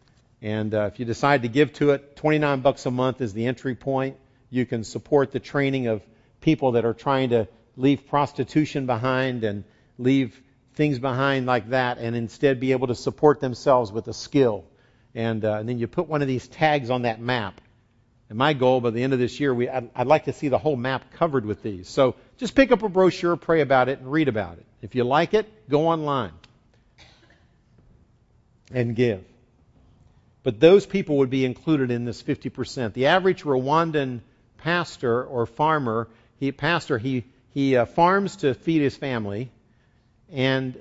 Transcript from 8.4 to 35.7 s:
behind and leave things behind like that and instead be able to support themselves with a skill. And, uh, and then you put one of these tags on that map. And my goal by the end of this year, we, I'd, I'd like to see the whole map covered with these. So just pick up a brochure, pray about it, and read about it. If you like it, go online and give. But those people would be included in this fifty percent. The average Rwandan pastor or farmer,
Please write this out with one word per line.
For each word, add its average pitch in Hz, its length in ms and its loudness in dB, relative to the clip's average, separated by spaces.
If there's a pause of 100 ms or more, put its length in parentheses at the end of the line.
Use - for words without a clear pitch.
behind 127 600 -2
and 104 180 -4 (340)
leave 127 420 0 (340)
things 147 260 0
behind 131 460 0
like 123 240 -2
that 123 300 -2
and 117 180 -4
instead 123 420 0
be 131 140 2
able 127 140 0
to 120 80 -2
support 147 440 2
themselves 123 540 0
with 110 160 -8
a 107 40 -8
skill. 113 520 0 (500)
And, 113 300 -4
uh, 107 80 0
and 107 160 -6
then 123 100 -6
you 117 80 -4
put 165 220 -4
one 151 120 0
of 139 60 -2
these 131 180 -4
tags 147 440 0
on 127 140 0
that 113 180 -2
map. 117 400 -4 (680)
And 110 80 -10
my 139 140 2
goal 127 300 2
by 120 80 0
the 113 120 -4
end 135 120 0
of 127 60 2
this 123 200 -2
year, 143 140 0
we, 120 160 -2
I'd, 127 260 -6
I'd 123 120 -2
like 151 180 4
to 135 80 -4
see 147 160 -4
the 123 80 2
whole 147 180 0
map 123 380 -6
covered 139 320 0
with 107 180 -6
these. 95 240 -10
So 131 280 2 (220)
just - 160 -6
pick 269 200 6
up 214 100 2
a 214 60 -2
brochure, 175 480 2
pray 165 240 2
about 127 260 4
it, 135 120 -4
and 131 120 -12
read 156 160 2
about 95 300 -4
it. - 80 -20 (160)
If 107 120 -14
you 120 120 0
like 151 280 0
it, - 360 -2
go 147 180 2
online 143 460 -2 (2500)
and 120 240 -2
give. 110 280 0 (1200)
But 110 160 -2
those 185 260 8
people 156 340 -2
would 135 100 2
be 131 160 0
included 131 440 -2
in 120 160 -4
this 117 160 -10
fifty 131 280 -6
percent. 120 440 -8
The 127 140 0
average 185 360 2
Rwandan 143 760 0 (380)
pastor 131 680 -2
or 127 240 -4
farmer, 135 600 0 (300)